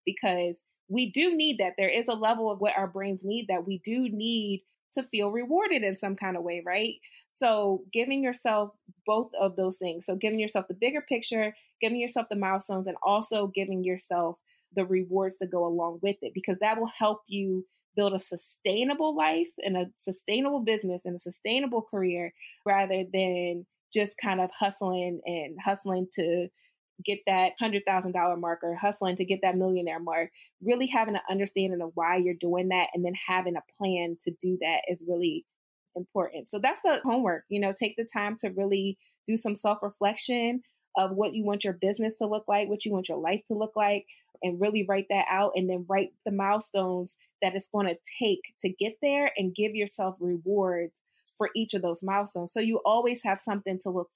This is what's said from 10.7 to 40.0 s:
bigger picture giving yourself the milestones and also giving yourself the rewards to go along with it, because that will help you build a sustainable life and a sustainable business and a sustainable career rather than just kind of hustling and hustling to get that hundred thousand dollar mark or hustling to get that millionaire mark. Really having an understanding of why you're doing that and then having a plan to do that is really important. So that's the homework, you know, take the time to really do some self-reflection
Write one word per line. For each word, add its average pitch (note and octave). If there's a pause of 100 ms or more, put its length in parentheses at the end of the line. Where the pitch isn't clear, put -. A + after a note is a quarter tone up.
bigger B3+
picture A3+ (260)
giving A#3
yourself A#3+
the G#3
milestones F#3+
and F3+
also G#3
giving F#3+
yourself F3 (360)
the F#3+
rewards F#3
to F#3+
go F3+
along E3+
with G3+
it, -
because F#3
that A3
will A3+
help G#3+
you F#3+ (300)
build G3+
a F#3+
sustainable C4+
life D#4 (100)
and F#3+
a F3+ (160)
sustainable C4
business G#3
and F3
a F3
sustainable A#3
career F3 (320)
rather F#3+
than F3+ (260)
just G#3
kind F#3+
of F#3
hustling F#3
and D#3+
hustling F#3+
to F3 (560)
get G3+
that F#3
hundred G#3
thousand F#3
dollar F3
mark E3+
or E3+
hustling G3+
to F#3+
get F#3+
that F#3
millionaire F3+
mark. E3 (320)
Really B3
having A3
an F#3+
understanding F#3+
of E3
why E3+
you're F3+
doing F3
that F3+
and F3
then F3+ (120)
having F#3
a D3 (140)
plan F3
to F3
do F#3
that D#3+
is E3+
really E3+ (520)
important. F3+
So -
that's C#4
the D4+
homework, B3+
you G3+
know, G3
take A3
the A3+
time G#3+
to G#3
really G3 (280)
do A3
some G#3
self-reflection A3 (340)